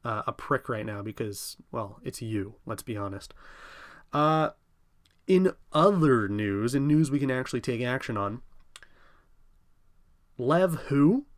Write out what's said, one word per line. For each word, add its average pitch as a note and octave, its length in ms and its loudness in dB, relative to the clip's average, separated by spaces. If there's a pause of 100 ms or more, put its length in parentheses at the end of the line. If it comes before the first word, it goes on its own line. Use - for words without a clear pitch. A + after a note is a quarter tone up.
uh, A2 200 -4
a A2+ 60 -6
prick - 380 -4
right A2 160 -6
now G#2 160 -8
because, G#2+ 560 -10 (120)
well, G#2+ 320 -10
it's - 200 -12
you, A2 340 -6 (100)
let's A2 160 -10
be A2+ 140 -8
honest. G2+ 380 -10 (800)
Uh, D#3 380 2 (760)
in F#3 240 4 (220)
other D#3 560 4
news, G#2 440 -2
in C#3 140 0
news D3+ 240 4
we C#3+ 80 0
can C3+ 100 0
actually B2+ 300 -4
take A#2+ 220 -4
action B2 340 -4
on, G2+ 260 -4 (2000)
Lev D#3+ 380 2 (120)
who? D#3 380 4 (120)